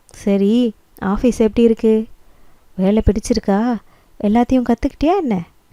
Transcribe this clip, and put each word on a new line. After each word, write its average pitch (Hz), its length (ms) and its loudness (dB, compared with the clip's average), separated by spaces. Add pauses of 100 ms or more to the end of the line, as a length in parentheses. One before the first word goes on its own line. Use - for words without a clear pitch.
"சரி, 208 680 0 (280)
ஆஃபீஸ் 208 360 -2
எப்படி 220 260 2
இருக்கு? 220 420 2 (720)
வேலை 196 300 0
பிடிச்சிருக்கா? 214 720 -2 (460)
எல்லாத்தையும் 240 460 0
கத்துக்கிட்டியா 285 480 -2
என்ன?" 226 240 -2 (320)